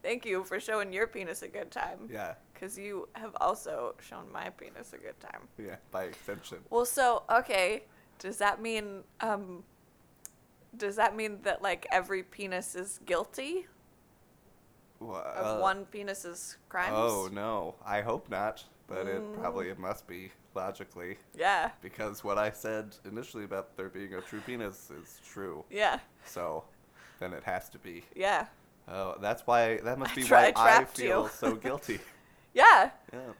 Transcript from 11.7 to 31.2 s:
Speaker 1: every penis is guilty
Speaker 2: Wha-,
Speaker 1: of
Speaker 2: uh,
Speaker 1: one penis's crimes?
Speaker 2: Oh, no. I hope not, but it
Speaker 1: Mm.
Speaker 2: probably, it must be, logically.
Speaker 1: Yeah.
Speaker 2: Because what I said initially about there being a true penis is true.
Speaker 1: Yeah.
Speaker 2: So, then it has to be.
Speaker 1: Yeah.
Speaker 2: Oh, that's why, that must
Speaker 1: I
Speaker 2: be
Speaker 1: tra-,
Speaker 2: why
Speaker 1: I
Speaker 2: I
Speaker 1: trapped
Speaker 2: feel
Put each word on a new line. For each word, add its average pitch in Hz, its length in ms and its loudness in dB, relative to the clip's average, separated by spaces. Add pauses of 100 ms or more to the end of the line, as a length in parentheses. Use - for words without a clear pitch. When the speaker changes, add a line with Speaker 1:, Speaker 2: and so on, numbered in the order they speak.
Speaker 1:
every 185 320 2
penis 185 540 -6
is 185 280 -6
guilty 277 640 -2 (1300)
Speaker 2:
Wha-, 107 160 -8
Speaker 1:
of 107 420 -2
Speaker 2:
uh, - 20 0
Speaker 1:
one 190 260 2
penis's 196 720 -10 (100)
crimes? 185 260 0
Speaker 2:
Oh, 101 380 2
no. 101 420 -4 (100)
I 104 180 0
hope - 280 -4
not, 104 340 -4 (220)
but 95 220 -4
it 101 120 -2
Speaker 1:
Mm. 214 200 -10
Speaker 2:
probably, 90 280 -4
it 95 120 -10
must 95 260 -6
be, 92 240 -12 (240)
logically. 92 640 -8 (160)
Speaker 1:
Yeah. 170 360 0 (100)
Speaker 2:
Because 107 420 -8
what 101 160 0
I 107 120 2
said 107 440 -6 (100)
initially 110 400 -10
about 98 320 -8
there 95 120 -8
being 95 260 -10
a 92 60 -6
true 104 200 -12
penis 107 500 -10
is 80 360 -18
true. 90 440 -8
Speaker 1:
Yeah. 202 280 0 (260)
Speaker 2:
So, 80 400 -4 (540)
then 90 140 -8
it 76 120 -10
has 92 260 -4
to - 80 -18
be. 87 260 -14 (100)
Speaker 1:
Yeah. 180 320 2 (400)
Speaker 2:
Oh, 95 340 -4
that's 107 260 -2
why, 117 320 4
that 123 200 -2
must 131 140 -4
Speaker 1:
I 147 40 -4
Speaker 2:
be 131 80 0
Speaker 1:
tra-, - 140 10
Speaker 2:
why - 60 12
Speaker 1:
I 208 40 10
Speaker 2:
I - 40 6
Speaker 1:
trapped 233 440 8
Speaker 2:
feel 214 280 2